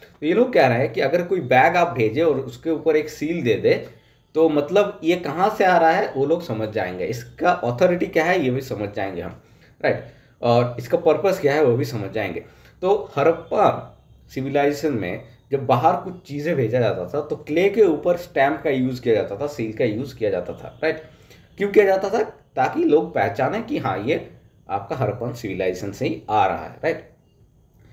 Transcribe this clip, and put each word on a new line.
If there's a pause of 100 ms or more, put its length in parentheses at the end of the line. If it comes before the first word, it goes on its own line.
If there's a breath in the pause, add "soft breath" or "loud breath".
(200 soft breath)
तो
ये
लोग
कह
रहे
हैं
कि
अगर
कोई
बैग
आप
भेजे
और
उसके
ऊपर
एक
सील
दे
दे, (480 loud breath)
तो
मतलब
ये
कहाँ
से
आ
रहा
है
वो
लोग
समझ
जाएंगे,
इसका
अथॉरिटी
क्या
है
ये
भी
समझ
जाएंगे
हम, (420 soft breath)
राइट? (380 loud breath)
और
इसका
पर्पस
क्या
है
वो
भी
समझ
जाएंगे। (360 soft breath)
तो
हड़प्पा (360)
सिविलाइजेशन
में (280 loud breath)
जब
बाहर
कुछ
चीज़ें
भेजा
जाता
था
तो
क्ले
के
ऊपर
स्टैंप
का
यूज़
किया
जाता
था,
सील
का
यूज़
किया
जाता
था,
राइट? (540 soft breath)
क्यों
किया
जाता
था? (320)
ताकि
लोग
पहचाने
कि
हाँ
ये (380)
आपका
हड़प्पन
सिविलाइजेशन
से
ही
आ
रहा
है,
राइट? (840 soft breath)